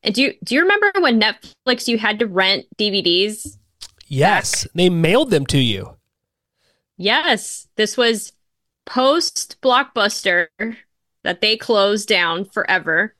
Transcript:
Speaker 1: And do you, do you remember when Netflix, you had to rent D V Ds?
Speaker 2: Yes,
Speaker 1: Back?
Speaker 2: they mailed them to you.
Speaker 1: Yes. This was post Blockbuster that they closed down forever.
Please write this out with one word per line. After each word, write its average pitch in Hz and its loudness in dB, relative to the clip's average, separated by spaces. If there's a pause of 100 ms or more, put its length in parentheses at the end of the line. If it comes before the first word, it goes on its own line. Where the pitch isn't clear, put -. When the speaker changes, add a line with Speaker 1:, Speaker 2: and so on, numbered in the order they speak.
Speaker 1:
And 208 -2
do 240 0
you, 277 0 (100)
do 233 -4
you 302 4
remember 403 2
when 254 2
Netflix, - -4
you 233 0
had 214 -2
to 233 0
rent 190 0 (120)
D 208 0
V 196 -2
Ds? 196 -2 (500)
Speaker 2:
Yes, 175 0
Speaker 1:
Back? - -12
Speaker 2:
they 180 4
mailed 180 2
them 147 2
to 147 0
you. 107 -4 (1000)
Speaker 1:
Yes. 233 -2
This 214 -2
was 233 0 (540)
post - -2
Blockbuster 208 0 (760)
that 175 -4
they 214 0
closed 208 0
down 175 0
forever. 175 -2